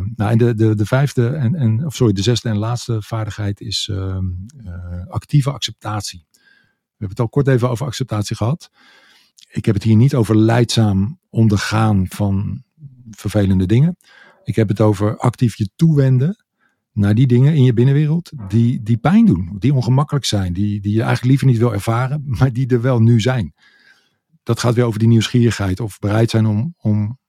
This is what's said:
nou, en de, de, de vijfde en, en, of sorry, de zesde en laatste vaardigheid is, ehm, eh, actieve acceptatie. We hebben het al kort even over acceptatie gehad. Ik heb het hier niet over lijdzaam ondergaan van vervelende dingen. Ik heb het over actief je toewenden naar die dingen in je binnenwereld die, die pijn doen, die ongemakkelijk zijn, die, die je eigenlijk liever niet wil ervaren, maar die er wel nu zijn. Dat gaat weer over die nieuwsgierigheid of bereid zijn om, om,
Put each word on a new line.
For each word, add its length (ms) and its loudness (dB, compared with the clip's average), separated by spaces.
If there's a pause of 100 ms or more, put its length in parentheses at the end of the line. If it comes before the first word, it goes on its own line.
(160)
nou, 160 -2
en 60 4
de, 160 2
de, 220 2
de 100 -2
vijfde 420 0
en, 280 -2
en, 300 0
of 100 -8
sorry, 180 2
de 80 -6
zesde 280 0
en 80 -2
laatste 440 -4
vaardigheid 600 -8
is, 300 -6
ehm, 340 -4 (400)
eh, 420 -12
actieve 440 -2
acceptatie. 800 -10
We 760 -18
hebben 20 -12
het 100 -8
al 100 -4
kort 180 0
even 220 2
over 160 -6
acceptatie 500 -6
gehad. 360 -4 (800)
Ik 140 -8
heb 100 0
het 80 -4
hier 120 4
niet 200 4
over 220 2
lijdzaam 840 2 (100)
ondergaan 760 0
van 560 -4 (480)
vervelende 540 0
dingen. 320 2 (460)
Ik 120 -8
heb 120 2
het 140 0
over 360 0
actief 380 0
je 200 -4
toewenden 680 2 (480)
naar 240 2
die 120 4
dingen 280 4
in 80 4
je 100 4
binnenwereld 580 0 (160)
die, 360 0
die 140 0
pijn 280 4
doen, 340 0
die 140 0
ongemakkelijk 520 0
zijn, 280 -2
die, 280 -2
die 100 -2
je 100 0
eigenlijk 280 0
liever 180 2
niet 100 4
wil 160 0
ervaren, 520 -4
maar 280 0
die 140 -2
er 140 0
wel 180 2
nu 220 6
zijn. 320 -2 (920)
Dat 160 -2
gaat 140 0
weer 120 2
over 140 -4
die 80 4
nieuwsgierigheid 720 2
of 200 -12
bereid 300 0
zijn 160 0
om, 320 -2
om, 520 -2